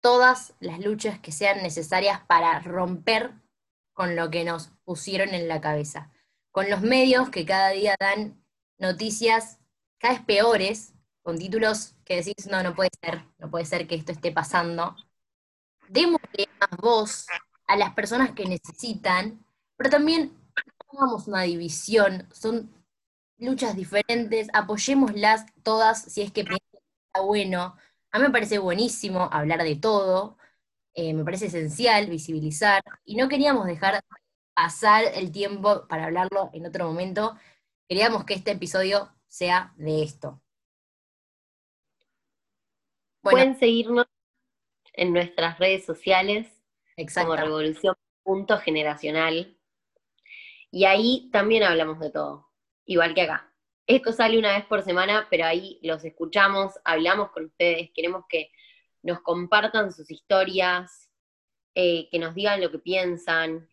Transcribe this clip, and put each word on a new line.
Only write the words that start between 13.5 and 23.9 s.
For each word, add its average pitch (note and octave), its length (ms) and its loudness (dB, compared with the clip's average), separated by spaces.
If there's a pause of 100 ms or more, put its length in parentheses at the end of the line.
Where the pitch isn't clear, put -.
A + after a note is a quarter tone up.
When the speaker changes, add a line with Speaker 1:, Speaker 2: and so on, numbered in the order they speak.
Speaker 1:
puede E3+ 140 -4
ser E3+ 240 -6
que E3+ 80 -6
esto D#3+ 160 -10
esté E3+ 180 -4
pasando". E3+ 640 -2 (920)
Démosle D4+ 600 0 (120)
más F#3 200 -2
voz G#3+ 460 2 (420)
a G3+ 80 4
las G3+ 180 0
personas A#3+ 380 0
que G3 140 -8
necesitan, F#3+ 1000 -4 (320)
pero C4+ 140 0
también D4+ 460 2 (560)
hagamos B3+ 360 0
una F#3+ 140 -2
división, F#3 920 0
son A3 400 -6 (680)
luchas A#3+ 380 -2
diferentes, G#3+ 760 -2